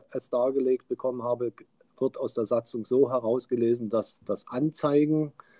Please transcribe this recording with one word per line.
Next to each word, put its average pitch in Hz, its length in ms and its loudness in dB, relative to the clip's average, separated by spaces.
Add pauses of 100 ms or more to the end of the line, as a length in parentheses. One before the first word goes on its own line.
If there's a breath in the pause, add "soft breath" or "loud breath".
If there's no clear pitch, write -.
es - 220 -8
dargelegt 127 560 0
bekommen 127 340 -4
habe, 120 320 -2 (460)
wird 131 180 0
aus - 160 -4
der 113 120 -2
Satzung 117 400 -2
so 127 240 4
herausgelesen, 120 800 0
dass 110 360 -2
das - 220 -4
Anzeigen 147 840 0 (260 soft breath)